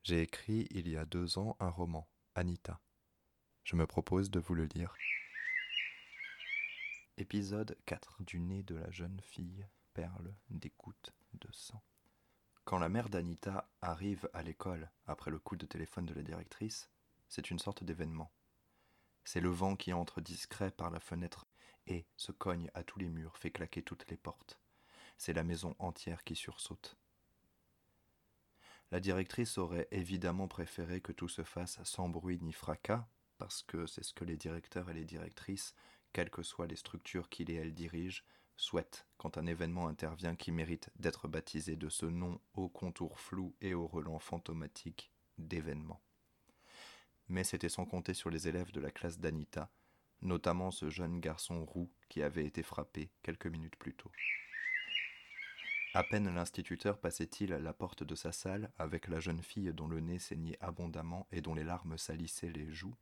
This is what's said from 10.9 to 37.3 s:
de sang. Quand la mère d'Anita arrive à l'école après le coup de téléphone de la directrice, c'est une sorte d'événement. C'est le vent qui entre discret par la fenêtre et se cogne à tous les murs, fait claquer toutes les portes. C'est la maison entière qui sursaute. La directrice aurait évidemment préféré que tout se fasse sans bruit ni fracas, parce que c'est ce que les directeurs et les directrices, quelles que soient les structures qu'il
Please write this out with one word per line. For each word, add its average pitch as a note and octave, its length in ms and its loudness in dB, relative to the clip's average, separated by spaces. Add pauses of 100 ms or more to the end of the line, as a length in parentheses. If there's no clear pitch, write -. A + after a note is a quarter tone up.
de - 180 -10
sang. - 300 -10 (800)
Quand F#2 140 4
la E2+ 120 6
mère A2+ 200 4
d'Anita F2+ 580 0 (140)
arrive F2+ 520 0
à E2 100 -4
l'école E2 480 -4 (160)
après D2+ 240 -2
le D#2+ 80 -2
coup - 160 -4
de E2+ 100 -6
téléphone E2 400 -4
de D#2+ 80 -4
la D#2 80 -4
directrice, - 680 -4 (360)
c'est - 220 -4
une F2 80 2
sorte G2 260 -2
d'événement. D#2+ 480 -2 (920)
C'est - 180 0
le F2+ 80 8
vent F#2+ 260 6
qui F#2 180 0
entre F2 280 0
discret F#2 480 -2
par E2+ 220 -2
la E2+ 80 -2
fenêtre - 480 -4 (400)
et E2+ 180 -2 (120)
se - 140 -6
cogne E2+ 440 0
à F2 80 -2
tous - 160 -8
les F2+ 100 0
murs, D#2+ 300 -4
fait E2+ 100 -2
claquer E2 320 -2
toutes - 300 -10
les E2+ 60 -4
portes. - 420 -10 (580)
C'est - 160 -2
la E2 100 4
maison E2+ 360 0
entière E2+ 440 -2
qui E2 120 -4
sursaute. - 640 -8 (1900)
La F2+ 60 2
directrice F#2+ 580 4
aurait E2+ 320 4
évidemment F#2 580 2
préféré F2 540 -2
que - 100 -4
tout - 160 -2
se - 140 -4
fasse - 420 -4
sans F2+ 260 0
bruit F2 340 2
ni D#2+ 100 -2
fracas, A2 540 0 (320)
parce - 240 -6
que E2 240 -2
c'est - 160 -8
ce - 100 -6
que - 100 -6
les E2+ 140 0
directeurs E2+ 540 -4
et - 20 -4
les D#2+ 100 -4
directrices, E2 680 -4 (380)
quelles F2 180 2
que E2+ 140 -4
soient - 240 -2
les D#2+ 80 -4
structures - 520 -4
qu'il F2 220 -4